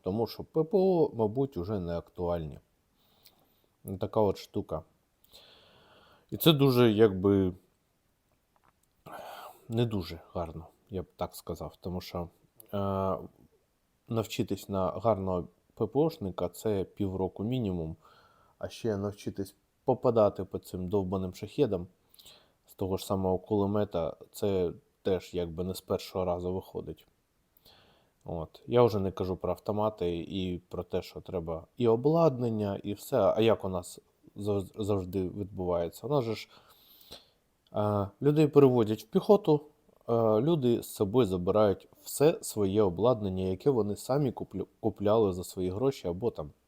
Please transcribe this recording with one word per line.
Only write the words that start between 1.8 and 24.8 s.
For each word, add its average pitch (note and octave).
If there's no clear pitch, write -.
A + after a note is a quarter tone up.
не E2+
актуальні. E2+
Така G#2+
от G2
штука. E2+
І -
це E3
дуже, B2
якби, G2
не A#2
дуже F#2
гарно, D#2+
я F#2
б E2
так -
сказав. -
Тому F2+
що, F3
е, F#2+
навчитись G#2+
на F#2+
гарного F#2+
П A2+
П C3
О D#3
шника — F2+
це G2
півроку F#2
мінімум, F#2
а F#2+
ще G#2+
навчитись G2+
попадати A2+
по F#2
цим F2+
довбаним F#2+
шахедам G2+
з -
того F#2+
ж -
самого F#2+
кулемета, G2+
це F#2